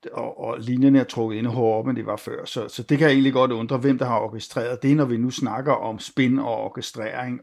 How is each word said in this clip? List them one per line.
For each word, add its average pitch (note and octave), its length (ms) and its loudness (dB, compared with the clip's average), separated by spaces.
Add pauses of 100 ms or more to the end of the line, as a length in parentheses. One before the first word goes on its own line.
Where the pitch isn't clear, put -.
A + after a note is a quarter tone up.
(120)
og, - 280 -8
og A2+ 200 -6
linjerne B2+ 380 4
er B2+ 60 2
trukket A2 340 -4
endnu C3+ 140 -2
hårdere A2+ 260 2
op, A2+ 100 -4
end B2+ 80 -2
det A2 100 -6
var G#2 100 -4
før. - 280 -10
Så, - 240 -8
så - 140 -10
det C#3+ 160 2
kan D#3 80 4
jeg C#3+ 60 6
egentlig C3+ 200 6
godt B2+ 200 4
undre, A#2 260 -2
hvem C3 200 2
der B2+ 80 -2
har A#2 140 0
orkestreret A#2 640 -6
det, C#3 140 6
når D3 80 4
vi A#2+ 120 0
nu B2 140 0
snakker C3 420 -2
om A2 260 -2
spin C3 400 0
og A2+ 260 -4
orkestrering B2 800 -8